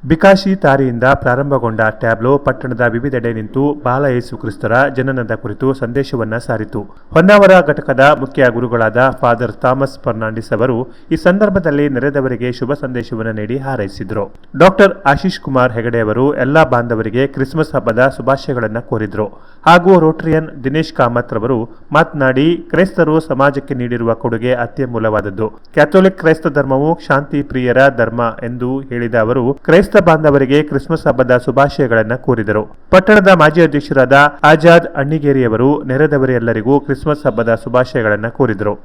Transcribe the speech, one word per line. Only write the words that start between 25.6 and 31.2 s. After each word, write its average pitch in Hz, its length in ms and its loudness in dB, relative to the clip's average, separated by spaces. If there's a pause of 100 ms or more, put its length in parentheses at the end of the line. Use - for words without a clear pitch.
ಕ್ಯಾಥೋಲಿಕ್ 190 480 2
ಕ್ರೈಸ್ತ 160 240 0 (120)
ಧರ್ಮವು 135 300 0 (200)
ಶಾಂತಿ 143 320 -2 (100)
ಪ್ರಿಯರ 127 300 0 (200)
ಧರ್ಮ 117 220 -2 (260)
ಎಂದು 123 220 -6 (220)
ಹೇಳಿದ 120 320 -4
ಅವರು, 123 200 0 (220)
ಕ್ರೈಸ್ತ 185 260 4 (160)
ಬಾಂಧವರಿಗೆ 147 500 2 (120)
ಕ್ರಿಸ್ಮಸ್ 143 380 -4
ಹಬ್ಬದ 127 260 2 (100)